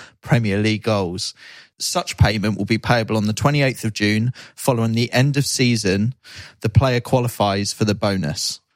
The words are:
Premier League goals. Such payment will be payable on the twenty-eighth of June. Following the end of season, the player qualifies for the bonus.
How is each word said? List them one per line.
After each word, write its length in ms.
Premier 380
League 260
goals. 500
Such 360
payment 400
will 80
be 120
payable 380
on 120
the 60
twenty-eighth 520
of 80
June. 400
Following 380
the 220
end 240
of 80
season, 680
the 80
player 320
qualifies 720
for 140
the 100
bonus. 640